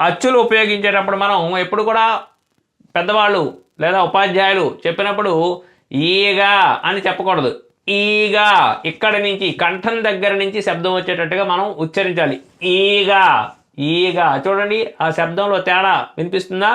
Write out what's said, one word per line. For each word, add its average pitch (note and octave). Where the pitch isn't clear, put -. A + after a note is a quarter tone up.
అచ్చులు B3
ఉపయోగించేటప్పుడు G#3
మనం G3+
ఎప్పుడు G3+
కూడా A3+
పెద్దవాళ్ళు G3+
లేదా F3+
ఉపాధ్యాయులు G3
చెప్పినప్పుడు G3
ఈగా G3
అని G3
చెప్పకూడదు. F3+
ఈగా G#3
ఇక్కడి G#3
నుంచి G3
కంఠం F#3+
దగ్గర G3+
నుంచి G3
శబ్దం F3
వచ్చేటట్టుగా F3+
మనం F#3+
ఉచ్చరించాలి. D#3+
ఈగా, G3
ఈగా. F3
చూడండి G3+
ఆ D#3+
శబ్దంలో F#3
తేడా F#3
వినిపిస్తుందా? F#3